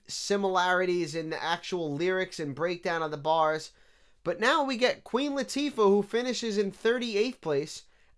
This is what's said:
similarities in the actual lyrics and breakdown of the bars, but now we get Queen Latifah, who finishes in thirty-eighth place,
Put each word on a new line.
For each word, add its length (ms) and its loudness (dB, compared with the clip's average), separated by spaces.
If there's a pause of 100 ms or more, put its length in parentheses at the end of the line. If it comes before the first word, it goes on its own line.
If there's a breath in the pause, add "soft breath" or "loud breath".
similarities 1080 0
in 160 -6
the 140 -6
actual 500 -4
lyrics 460 -2
and 160 -6
breakdown 480 -2
of 80 -4
the 60 -8
bars, 540 2 (520)
but 160 -2
now 240 4
we 120 0
get 280 0
Queen 300 -2
Latifah, 420 -4
who 260 6
finishes 560 -2
in 140 0
thirty-eighth 680 0
place, 420 -2 (340)